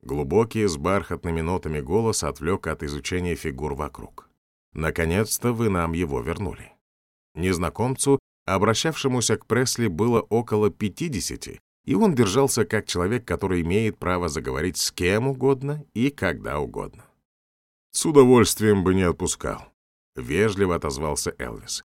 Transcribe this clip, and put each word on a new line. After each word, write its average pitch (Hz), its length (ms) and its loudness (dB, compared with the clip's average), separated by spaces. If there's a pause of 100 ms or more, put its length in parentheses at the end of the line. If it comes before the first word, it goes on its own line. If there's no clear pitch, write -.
Глубокий, 104 640 0
с 85 100 0
бархатными 82 640 -2
нотами 80 400 -4
голос 104 420 0
отвлёк 78 460 -4
от 78 140 -6
изучения 80 520 -4
фигур 73 400 -6
вокруг. - 560 -12 (420)
«Наконец-то 82 800 0
вы 117 160 0
нам 85 240 0
его 80 280 -2
вернули». 82 520 -8 (640)
Незнакомцу, 95 840 0 (280)
обращавшемуся 113 920 2
к - 100 -10
Пресли, 117 420 0
было 110 320 2
около 107 500 0
пятидесяти, - 920 -6 (240)
и - 100 -2
он 196 200 4
держался 120 500 4
как 107 220 -2
человек, 101 400 -2
который 90 360 0
имеет 104 360 0
право 87 300 0
заговорить 71 480 -4
с - 160 -4
кем 104 360 0
угодно 139 640 -2
и 123 180 0
когда 73 500 -4
угодно. - 440 -8 (880)
«С - 140 -2
удовольствием 120 800 6
бы 92 100 4
не 95 80 4
отпускал», — 85 680 -2 (440)
вежливо 104 600 0
отозвался 73 640 -4
Элвис. 57 440 -10 (120)